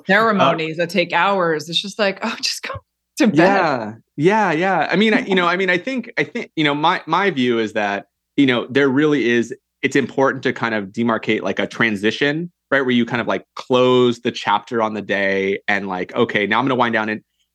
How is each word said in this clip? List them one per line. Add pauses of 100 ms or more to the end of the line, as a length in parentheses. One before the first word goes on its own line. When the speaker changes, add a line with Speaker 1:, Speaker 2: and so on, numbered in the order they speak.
Speaker 1:
ceremonies
that
take
hours.
It's
just
like,
<laughs>
"Oh,
just
go (420)
to
bed."
Speaker 2:
Yeah. (220)
Yeah,
yeah.
I
mean,
I,
you
know,
Speaker 1:
<laughs>
Speaker 2:
I
mean,
I
think,
I
think,
you
know,
my,
my
view
is
that, (300)
you
know,
there
really
is, (300)
it's
important
to
kind
of
demarcate,
like,
a
transition, (200)
right?
Where
you
kind
of,
like, (100)
close
the
chapter
on
the
day
and,
like,
"Okay,
now
I'm
gonna
wind
down."
And, (340)